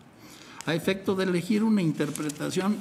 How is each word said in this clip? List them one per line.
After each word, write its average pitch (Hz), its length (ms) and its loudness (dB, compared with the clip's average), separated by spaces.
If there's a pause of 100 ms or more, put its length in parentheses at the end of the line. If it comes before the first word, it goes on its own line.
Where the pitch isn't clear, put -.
(640)
a 160 120 0
efecto 190 400 0
de 185 80 2
elegir 190 400 2
una 214 180 4
interpretación 151 1000 0